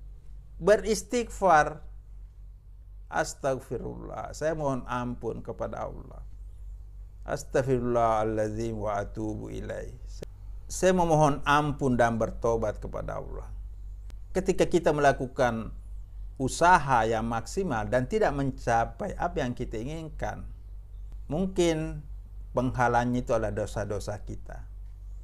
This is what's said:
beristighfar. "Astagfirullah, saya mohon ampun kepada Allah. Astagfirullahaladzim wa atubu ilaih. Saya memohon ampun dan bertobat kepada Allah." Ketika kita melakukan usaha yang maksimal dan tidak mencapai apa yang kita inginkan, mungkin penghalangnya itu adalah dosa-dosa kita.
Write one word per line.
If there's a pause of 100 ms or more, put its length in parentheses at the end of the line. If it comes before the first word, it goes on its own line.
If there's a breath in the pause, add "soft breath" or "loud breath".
(580)
beristighfar. (1200)
"Astagfirullah,
saya
mohon
ampun
kepada
Allah. (1000)
Astagfirullahaladzim
wa
atubu
ilaih. (720)
Saya
memohon
ampun
dan
bertobat
kepada
Allah." (840)
Ketika
kita
melakukan (640)
usaha
yang
maksimal
dan
tidak
mencapai
apa
yang
kita
inginkan, (880)
mungkin (480)
penghalangnya
itu
adalah
dosa-dosa
kita. (560)